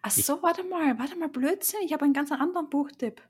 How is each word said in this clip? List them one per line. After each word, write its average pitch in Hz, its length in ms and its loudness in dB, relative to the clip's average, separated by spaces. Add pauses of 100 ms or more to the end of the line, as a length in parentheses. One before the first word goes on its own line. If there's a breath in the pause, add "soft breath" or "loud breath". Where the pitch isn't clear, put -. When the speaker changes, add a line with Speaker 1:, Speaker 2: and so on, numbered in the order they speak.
Speaker 1:
Ach 208 140 0
Speaker 2:
Ich - 80 2
Speaker 1:
so, 311 180 0
warte 339 200 2
mal, 320 360 0
warte 294 180 -4
mal, 330 120 -4
Blödsinn, 330 560 0
ich 302 80 -2
hab 294 100 -2
einen 285 120 6
ganz 285 180 0
anderen 311 380 -2
Buchtipp. 285 600 -4